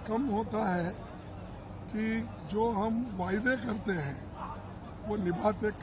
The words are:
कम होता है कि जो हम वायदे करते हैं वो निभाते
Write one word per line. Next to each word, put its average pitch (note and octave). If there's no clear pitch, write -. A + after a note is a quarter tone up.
कम A#3+
होता G#3+
है F3+
कि G#3+
जो A3
हम A3+
वायदे G#3
करते G#3+
हैं -
वो G#3
निभाते G3+